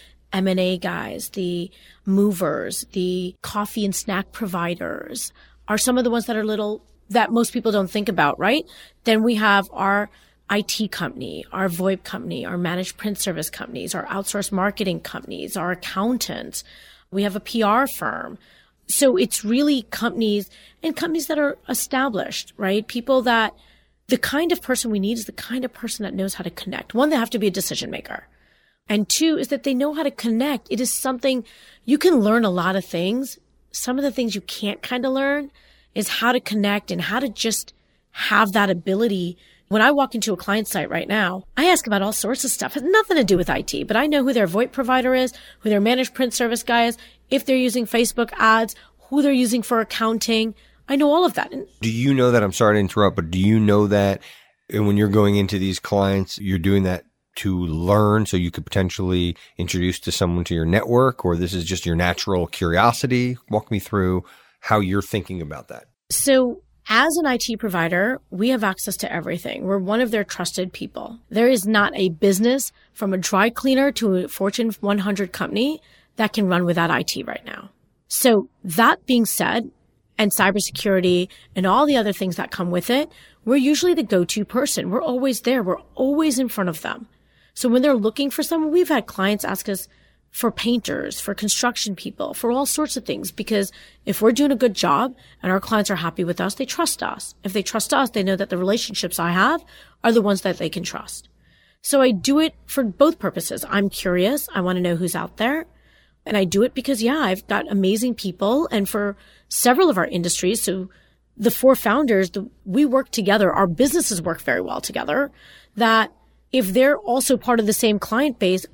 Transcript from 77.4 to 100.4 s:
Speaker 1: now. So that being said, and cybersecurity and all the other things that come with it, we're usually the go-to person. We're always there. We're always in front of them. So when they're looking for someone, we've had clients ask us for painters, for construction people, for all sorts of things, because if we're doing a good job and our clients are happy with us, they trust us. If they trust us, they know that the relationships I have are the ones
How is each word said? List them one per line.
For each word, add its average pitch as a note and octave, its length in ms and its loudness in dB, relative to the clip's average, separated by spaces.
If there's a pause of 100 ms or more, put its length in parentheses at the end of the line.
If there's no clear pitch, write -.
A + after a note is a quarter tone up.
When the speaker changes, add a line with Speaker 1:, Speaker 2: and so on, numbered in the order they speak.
Speaker 1:
now. - 260 -16 (360)
So G#3+ 420 2 (140)
that A3+ 440 2
being A#3+ 180 4
said, - 460 -2 (460)
and G#3 140 2
cybersecurity F#3 1000 2 (280)
and F#3+ 100 0
all A#3+ 200 4
the C#4+ 100 4
other G#3+ 160 2
things F#3 240 -4
that - 160 -6
come F3+ 180 -4
with F3 200 -2
it, C#4+ 200 0 (340)
we're B3 120 4
usually D4+ 380 2
the D#4 100 0
go-to F#3+ 400 0
person. A3+ 460 -2
We're A#3 120 -2
always B3+ 380 -2
there. B3+ 220 0
We're F3+ 180 -2 (160)
always C#4+ 420 2
in B3+ 100 0
front F#3 220 -2
of D#3 120 -8
them. - 260 -10 (460)
So - 140 0
when B3 140 6
they're C#4+ 140 4
looking A3+ 340 0
for - 140 -4
someone, D#4 260 0
we've F4 180 4
had C4 180 0
clients G3+ 380 -2
ask - 240 -6
us G3 200 -6 (420)
for - 220 -2
painters, - 680 -4
for G3+ 140 -6
construction G#3+ 640 -2
people, - 380 -10
for A#3 180 -2
all C4+ 140 0
sorts - 300 -2
of B3+ 80 -8
things, - 280 -6
because G3+ 380 -2 (340)
if - 160 -2
we're A3+ 120 6
doing C#4 180 4
a C4+ 60 2
good G#3+ 180 2
job G#3 400 0 (280)
and F3+ 100 -2
our F#3+ 80 2
clients G#3 300 0
are F#3+ 60 0
happy E3+ 280 -4
with E3+ 160 -4
us, F#3+ 140 -2
they C4+ 100 -6
trust - 380 -2
us. - 320 -8 (100)
If F#3+ 80 -6
they G3+ 100 -2
trust - 320 -2
us, C4+ 160 2
they G3+ 140 -2
know F#3+ 120 2
that G3 140 -4
the F3+ 80 -2
relationships F#3+ 640 -2
I E3+ 100 0
have A#3 340 2 (380)
are A#3 100 4
the A3 100 6
ones G3 200 0